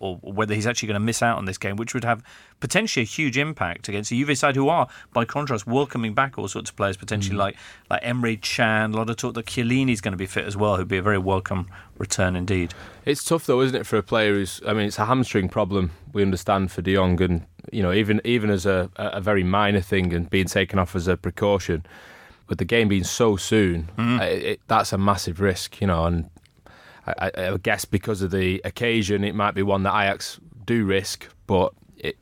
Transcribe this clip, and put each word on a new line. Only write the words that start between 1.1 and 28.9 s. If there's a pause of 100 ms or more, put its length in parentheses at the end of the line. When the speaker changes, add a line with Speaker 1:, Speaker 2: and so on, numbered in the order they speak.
Speaker 1:
out
on
this
game,
which
would
have (340)
potentially
a
huge
impact
against
the
Juve
side,
who
are, (240)
by
contrast,
welcoming
back
all
sorts
of
players,
potentially
Speaker 2:
Mm.
Speaker 1:
like, (320)
like
Emre
Can.
A
lot
of
talk
that
Chiellini's
gonna
be
fit
as
well,
who'd
be
a
very
welcome (300)
return
indeed. (300)
Speaker 3:
It's
tough
though,
isn't
it,
for
a
player
who's,
I
mean,
it's
a
hamstring
problem, (200)
we
understand,
for
de
Jong,
and, (260)
you
know,
even,
even
as
a,
a,
a
very
minor
thing
and
being
taken
off
as
a
precaution, (640)
with
the
game
being
so
soon, (100)
Speaker 1:
Mm.
Speaker 3:
uh,
it,
it,
that's
a
massive
risk,
you
know,
and (800)
I,
I,
I
guess
because
of
the
occasion,